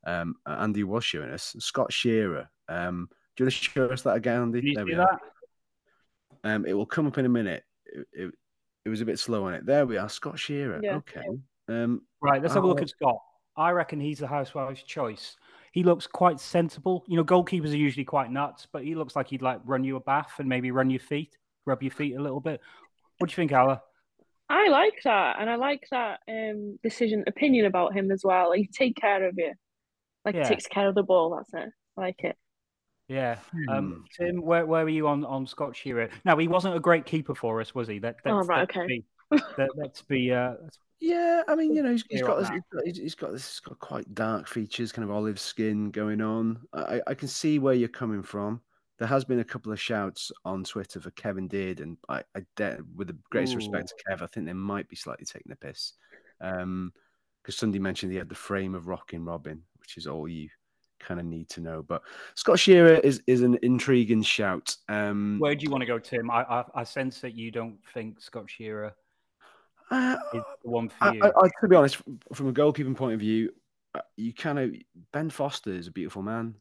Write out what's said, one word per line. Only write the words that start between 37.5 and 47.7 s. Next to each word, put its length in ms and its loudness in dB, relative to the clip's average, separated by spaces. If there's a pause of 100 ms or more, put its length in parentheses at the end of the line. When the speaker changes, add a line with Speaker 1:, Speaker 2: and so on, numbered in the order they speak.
Speaker 2:
us, 140 -8
was 140 -4
he? 100 -6
That, 260 -6
Speaker 3:
Oh, 120 2
Speaker 2:
that's, 120 2
Speaker 3:
right, 180 4
Speaker 2:
that's 120 -6
Speaker 3:
okay. 80 -4
Speaker 2:
be, 180 -4 (260)
Speaker 3:
<laughs> 280 2
Speaker 2:
that, 180 2
let's 240 -10
be, 320 0
uh, 300 0
let's 160 -20 (220)
Speaker 1:
Yeah, 480 2
I 80 4
mean, 180 2
you 80 2
know, 80 2
he's, 180 2
he's 140 -2
Speaker 2:
clear 60 0
Speaker 1:
got 80 2
Speaker 2:
on 60 0
Speaker 1:
this, 80 -2
Speaker 2:
that. 40 -6
Speaker 1:
he's 80 -6 (100)
got, 140 -4
he's, 120 -6
he's 160 -8
got 180 -8
this, 280 -12
got 200 -18
quite 340 -10
dark 340 -2
features, 440 -6
kind 120 -6
of 100 -4
olive 260 -2
skin 500 -2
going 320 -2
on. 380 -2 (120)
I, 80 -8
I, 280 -4
I 60 -2
can 140 -8
see 300 0
where 160 4